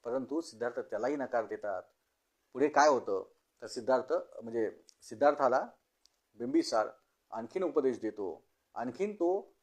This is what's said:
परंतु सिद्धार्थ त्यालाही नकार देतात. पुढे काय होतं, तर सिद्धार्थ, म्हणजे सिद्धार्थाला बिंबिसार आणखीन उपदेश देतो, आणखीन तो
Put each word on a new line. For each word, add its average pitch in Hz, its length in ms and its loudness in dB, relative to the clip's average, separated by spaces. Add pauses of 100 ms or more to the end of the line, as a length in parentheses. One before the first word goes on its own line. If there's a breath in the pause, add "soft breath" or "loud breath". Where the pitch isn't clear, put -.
परंतु 131 360 -2
सिद्धार्थ 120 380 -6
त्यालाही 117 380 -2
नकार 120 300 -2
देतात. 101 360 -6 (680)
पुढे 143 160 2
काय 147 200 6
होतं, 107 360 0 (380)
तर 117 40 -12
सिद्धार्थ, 123 460 0 (300)
म्हणजे 113 280 -2 (320)
सिद्धार्थाला 139 640 2 (680)
बिंबिसार 123 540 0 (420)
आणखीन 113 320 -6
उपदेश 131 360 2
देतो, 101 440 -6 (320)
आणखीन 180 400 -4
तो 185 480 -2